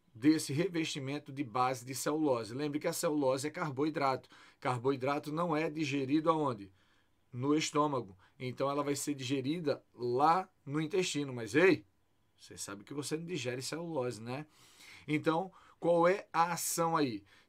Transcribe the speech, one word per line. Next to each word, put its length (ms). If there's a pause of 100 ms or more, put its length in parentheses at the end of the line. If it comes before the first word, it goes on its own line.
(140)
desse 380
revestimento 800
de 140
base 400
de 100
celulose? 580
Lembre 240
que 100
a 40
celulose 560
é 20
carboidrato. 760 (320)
Carboidrato 720
não 240
é 140
digerido 600
aonde? 400 (640)
No 240
estômago. 640 (200)
Então, 320
ela 140
vai 140
ser 160
digerida 680 (120)
lá 520 (200)
no 160
intestino. 500
Mas, 240
ei, 300 (520)
você 200
sabe 260
que 100
você 220
não 80
digere 380
celulose, 600
né? 240 (600)
Então, 460 (260)
qual 260
é 280
a 180
ação 460
aí? 260 (260)